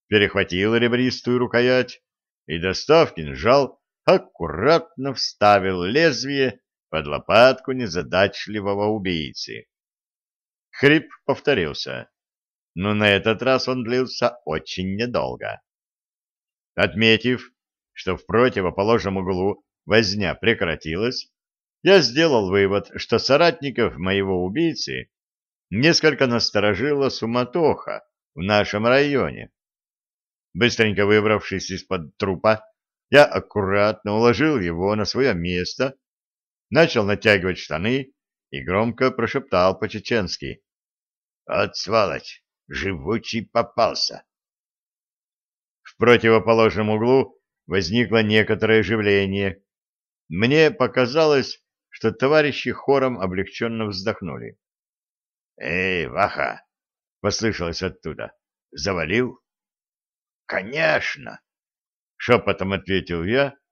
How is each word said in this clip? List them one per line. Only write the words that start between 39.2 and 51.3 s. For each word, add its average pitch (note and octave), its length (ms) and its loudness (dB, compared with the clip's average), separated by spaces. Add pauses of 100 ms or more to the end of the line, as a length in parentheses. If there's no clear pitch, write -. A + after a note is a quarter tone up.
по-чеченски: G2+ 840 -6 (840)
«От G2+ 300 -2
сволочь! F#2+ 680 -4 (240)
Живучий F#2 760 -6
попался!» - 800 -2 (1600)
В - 140 -20
противоположном A2+ 920 4
углу A#2+ 500 2 (260)
возникло G2+ 560 0
некоторое G#2+ 580 2
оживление. G2 840 0 (640)
Мне C3+ 420 2
показалось, C3 920 0 (260)